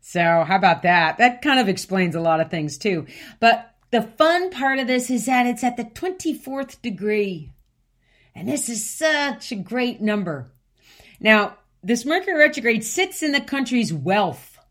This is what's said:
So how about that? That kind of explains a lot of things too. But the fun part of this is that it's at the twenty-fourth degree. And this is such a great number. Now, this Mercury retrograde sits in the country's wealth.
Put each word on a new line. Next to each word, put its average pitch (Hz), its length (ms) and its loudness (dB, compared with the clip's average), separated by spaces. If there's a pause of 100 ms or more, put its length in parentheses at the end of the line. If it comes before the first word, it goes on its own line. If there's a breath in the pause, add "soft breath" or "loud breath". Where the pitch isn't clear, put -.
So - 180 -4
how 170 360 4
about 180 260 4
that? 170 340 2
That 247 240 4
kind 277 180 2
of 208 120 2
explains 185 440 -2
a 165 60 -2
lot 165 200 2
of 160 100 -2
things 151 260 -6
too. 175 300 -2 (340 loud breath)
But 226 340 2 (160)
the 233 120 2
fun 339 480 2
part 269 280 0
of 262 80 -2
this 247 240 -2
is 240 140 -2
that 247 220 2
it's 240 180 -4
at 240 140 -2
the 226 60 -6
twenty-fourth 269 1000 -8
degree. 196 680 -4 (840)
And 180 120 -12
this 277 220 -4
is 226 200 -8
such 294 640 -2
a 220 40 -8
great 240 460 -4
number. 185 500 -4 (680 soft breath)
Now, 214 380 4 (260)
this 240 220 -2
Mercury 349 340 0
retrograde 233 460 2
sits 381 380 -4
in 302 100 0
the 277 80 0
country's 247 520 -2
wealth. 165 680 -2 (120)